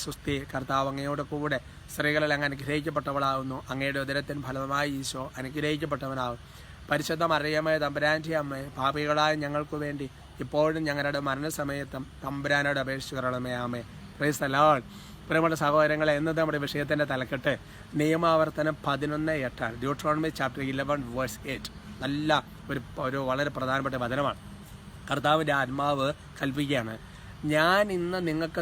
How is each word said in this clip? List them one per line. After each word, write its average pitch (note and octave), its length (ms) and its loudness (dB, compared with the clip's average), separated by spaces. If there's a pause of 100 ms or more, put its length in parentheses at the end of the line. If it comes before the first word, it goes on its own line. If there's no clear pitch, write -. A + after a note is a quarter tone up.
സുസ്തി, D3 300 -4 (200)
കർത്താവ് C3+ 380 0
അങ്ങയോട് C#3+ 380 -4
കൂടെ, D3 300 -2 (320)
സ്ത്രീകളിൽ D3+ 440 2
അങ്ങ് C#3+ 140 0
അനുഗ്രഹിക്കപ്പെട്ടവളാകുന്നു, C#3 1080 -2 (140)
അങ്ങയുടെ C#3 340 -2
ഉദരത്തിൻ C#3 400 -4
ഫലമായി C3+ 440 -2 (120)
ഈശോ C3 220 -6 (160)
അനുഗ്രഹിക്കപ്പെട്ടവനാകും. C#3 1000 -2 (480)
പരിശുദ്ധ D#3 340 0 (100)
മറിയമേ, D#3 500 4
തമ്പുരാൻ്റെ D3+ 580 2
അമ്മേ, C#3 200 -6 (180)
പാപികളായ D3 540 4 (120)
ഞങ്ങൾക്ക് D3 400 -2
വേണ്ടി C#3+ 220 -4 (360)
ഇപ്പോഴും D#3 460 4
ഞങ്ങളുടെ C#3+ 400 0
മരണസമയത്തും C#3 760 -4 (200)
തമ്പുരാനോട് C#3+ 580 2
അപേക്ഷിച്ച് C3+ 360 -4
തരണമേ. B2+ 440 -2
ആമേ. A#2+ 180 -4 (360)
Praise D3 260 2
the C#3 140 0
Lord. D3 260 8 (440)
പ്രിയമുള്ള D#3+ 360 4
സഹോദരങ്ങളെ, D3+ 560 6
ഇന്നത്തെ D#3+ 220 2
നമ്മുടെ D3+ 220 2
വിഷയത്തിൻ്റെ D3 480 0
തലക്കെട്ട് C3 420 0 (460)
നിയമാവർത്തനം D#3 760 4 (100)
പതിനൊന്ന് D3 500 0 (120)
എട്ടാണ്. A#2 360 -4
Deuteronomy D3+ 560 0
chapter C3+ 220 -2 (120)
eleven C#3 260 0 (160)
verse B2+ 220 -2 (160)
eight. A#2 120 -8 (380)
നല്ല D3 260 0 (420)
ഒരു, C3+ 100 -2 (240)
ഒരു C3 140 -2 (100)
വളരെ C#3 280 0
പ്രധാനപ്പെട്ട C3 460 0
വചനമാണ്. B2 360 0 (680)
കർത്താവിൻ്റെ D3 500 4
ആത്മാവ് C#3 480 0 (320)
കൽപ്പിക്കുകയാണ്, C#3 560 0 (580)
"ഞാൻ F3+ 320 6 (120)
ഇന്ന് F3 300 -2
നിങ്ങൾക്ക് D#3+ 340 -2